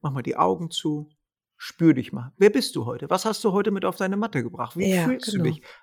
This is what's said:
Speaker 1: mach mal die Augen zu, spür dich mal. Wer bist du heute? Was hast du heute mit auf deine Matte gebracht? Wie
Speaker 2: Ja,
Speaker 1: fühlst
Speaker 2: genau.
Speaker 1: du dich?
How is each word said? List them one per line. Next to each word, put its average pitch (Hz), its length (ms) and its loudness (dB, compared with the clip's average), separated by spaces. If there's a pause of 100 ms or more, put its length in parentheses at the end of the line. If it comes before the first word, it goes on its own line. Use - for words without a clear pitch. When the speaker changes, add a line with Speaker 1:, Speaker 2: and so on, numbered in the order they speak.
Speaker 1:
mach 147 100 -4
mal 131 120 -4
die 131 140 -4
Augen 170 340 0
zu, 151 380 -4 (480)
spür - 360 4
dich 123 180 -4
mal. 123 260 -10
Wer 202 120 8
bist - 260 0
du 113 100 -4
heute? 120 260 -8
Was 185 140 2
hast 220 180 -2
du 208 80 2
heute 202 180 2
mit 190 160 0
auf 185 120 -2
deine 196 200 -2
Matte 208 240 0
gebracht? 117 360 -6
Wie 196 100 0
Speaker 2:
Ja, 185 160 4
Speaker 1:
fühlst 254 280 -2
Speaker 2:
genau. 185 120 0
Speaker 1:
du 156 80 2
dich? 151 100 -8 (220)